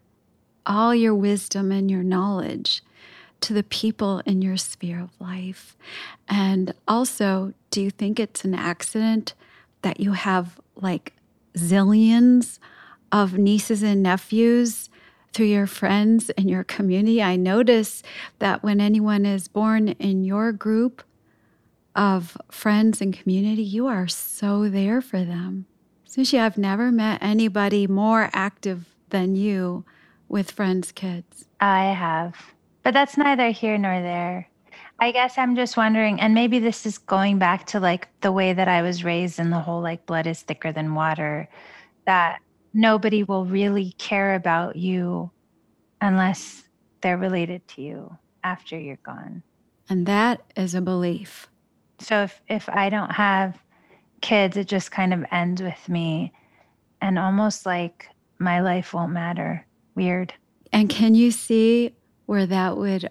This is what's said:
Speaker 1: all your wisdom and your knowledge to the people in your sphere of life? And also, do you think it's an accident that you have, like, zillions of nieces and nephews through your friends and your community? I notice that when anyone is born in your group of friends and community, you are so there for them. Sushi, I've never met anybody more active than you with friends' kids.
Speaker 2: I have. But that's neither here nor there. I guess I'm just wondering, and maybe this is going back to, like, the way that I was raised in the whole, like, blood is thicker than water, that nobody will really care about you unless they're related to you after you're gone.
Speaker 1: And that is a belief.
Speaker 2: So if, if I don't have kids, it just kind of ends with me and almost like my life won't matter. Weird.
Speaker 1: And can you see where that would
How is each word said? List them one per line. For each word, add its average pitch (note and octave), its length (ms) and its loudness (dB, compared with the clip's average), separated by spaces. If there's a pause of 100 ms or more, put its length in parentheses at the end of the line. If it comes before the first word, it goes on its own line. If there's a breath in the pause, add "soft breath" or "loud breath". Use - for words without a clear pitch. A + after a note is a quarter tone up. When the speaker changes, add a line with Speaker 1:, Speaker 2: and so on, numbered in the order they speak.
(680)
Speaker 1:
all A3+ 280 2
your A3+ 200 4
wisdom G3 580 0
and G3 180 0
your F#3 120 0
knowledge F#3 800 -2 (600 loud breath)
to - 100 -4
the G#3 100 0
people G3+ 640 -4
in F#3+ 160 2
your F#3+ 140 -2
sphere F3 440 -8
of F3 200 -14
life? F#3 560 -12 (520 loud breath)
And F#3+ 460 0 (120)
also, G3 680 0 (160)
do G#3 100 -4
you G3 100 -2
think G#3 300 -4
it's - 240 -6
an F#3+ 100 0
accident A3 800 -2 (480 soft breath)
that - 180 -4
you G3+ 120 0
have, F#3 480 -2 (160)
like, F#3 380 -6 (420)
zillions A3 1000 6 (540 loud breath)
of G3 260 2
nieces G#3 440 2
and G3+ 200 2
nephews A3+ 880 2 (440 soft breath)
through A3 140 2
your G3+ 200 2
friends G#3+ 640 2
and F#3+ 200 0
your F#3 140 -2
community? G#3 580 2
I F3+ 140 2
notice A3 680 2 (360 loud breath)
that G3 240 0
when G3+ 180 2
anyone G#3 460 2
is G3 220 -2
born G#3+ 400 2
in F#3+ 360 0
your G#3 280 0
group A3 500 -2 (920)
of F#3+ 420 0 (140)
friends G#3+ 500 2
and G3 120 -2
community, G3+ 500 0
you G#3+ 240 -2
are F#3 220 -2
so G3+ 600 -2
there G3 320 0
for F#3 240 -4
them. F3+ 420 -6 (440)
Sushi, C4 300 2
I've A3 180 2
never G3+ 320 0
met A3 320 2
anybody G#3 640 2
more G#3 460 2
active F#3+ 640 -6 (140)
than F#3+ 260 0
you F#3 480 -2 (440 soft breath)
with G3+ 220 -2
friends' F#3 420 -2
kids. - 520 -10 (160)
Speaker 2:
I F#3+ 240 4
have. E3+ 520 -2 (460)
But B3 120 2
that's C#4 220 2
neither C#4 340 2
here G#3+ 280 -2
nor F#3 220 0
there. F3 480 -6 (500 loud breath)
I A#3+ 140 2
guess B3 260 0
I'm B3 180 0
just B3 200 -4
wondering, A3 440 2
and A3 140 4
maybe A#3+ 240 2
this A3+ 260 -2
is G#3 140 -6
going G3 400 0
back F3+ 280 2
to, G#3 140 -4
like, F3+ 280 0 (140)
the G3 100 2
way F#3 200 2
that F#3 160 0
I F3 140 2
was F3 220 -4
raised E3+ 340 -2
in E3+ 120 -2
the E3+ 100 0
whole, E3+ 200 -6
like, E3+ 260 -8
blood E3 200 -4
is E3 160 -6
thicker D#3+ 300 -8
than D#3 220 -4
water, D#3 540 -4 (580 loud breath)
that F3 340 2 (340)
nobody G#3+ 480 2
will F#3+ 220 -2
really G3 540 -2
care G3 360 -2
about F3 420 -2
you F3 540 -4 (720)
unless F#3+ 640 0 (380)
they're F3+ 160 0
related F3+ 500 -4
to - 140 -16
you E3+ 360 -14 (260)
after F3+ 340 -8
you're C#3+ 180 -14
gone. - 460 -16 (460)
Speaker 1:
And F3+ 180 -2
that G#3+ 360 2 (140)
is F#3 180 -4
a F#3 60 -2
belief. F3+ 680 -4 (500)
Speaker 2:
So G#3 240 0
if, - 260 -8
if G#3+ 200 -6
I G3 200 0
don't G3+ 240 -4
have G3 460 0 (600 soft breath)
kids, G3 360 0
it G3 100 -2
just F#3+ 240 -4
kind F#3 220 0
of F3 180 -2
ends F3+ 320 -2
with - 260 -10
me E3+ 440 -2 (680 soft breath)
and F#3+ 180 0
almost G3 480 0
like F3 420 -6 (300)
my F3 220 0
life F3+ 340 -2
won't E3 180 -4
matter. E3+ 540 -6 (280)
Weird. F3+ 380 -2 (400)
Speaker 1:
And G#3+ 160 4
can A3 260 4
you A#3 160 6
see A3+ 640 2 (320)
where G3+ 200 0
that F#3 300 -2
would F#3+ 340 -4